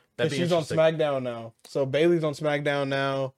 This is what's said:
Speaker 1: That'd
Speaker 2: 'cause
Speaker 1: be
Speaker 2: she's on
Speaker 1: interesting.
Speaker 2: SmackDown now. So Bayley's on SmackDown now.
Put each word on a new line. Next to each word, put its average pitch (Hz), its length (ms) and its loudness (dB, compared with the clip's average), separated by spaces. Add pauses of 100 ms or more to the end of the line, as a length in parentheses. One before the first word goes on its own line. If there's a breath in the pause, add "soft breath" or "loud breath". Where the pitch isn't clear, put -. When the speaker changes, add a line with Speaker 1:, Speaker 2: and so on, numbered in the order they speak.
(160)
Speaker 1:
That'd 135 160 0
Speaker 2:
'cause 143 60 -4
Speaker 1:
be 175 60 0
Speaker 2:
she's 170 100 0
on 170 60 4
Speaker 1:
interesting. 156 180 -4
Speaker 2:
SmackDown 156 460 2
now. 117 280 -8 (140)
So 139 200 -2
Bayley's 156 380 4
on 156 100 0
SmackDown 147 540 -2
now. 135 500 -2